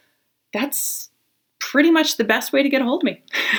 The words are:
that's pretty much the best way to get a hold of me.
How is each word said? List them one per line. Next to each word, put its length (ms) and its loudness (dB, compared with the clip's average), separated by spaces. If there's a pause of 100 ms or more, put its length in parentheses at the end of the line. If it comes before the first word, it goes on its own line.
(520)
that's 580 -6 (500)
pretty 320 4
much 240 2
the 80 0
best 280 -2
way 120 2
to 40 0
get 140 0
a 20 -2
hold 180 -2
of 40 2
me. 160 -4 (360)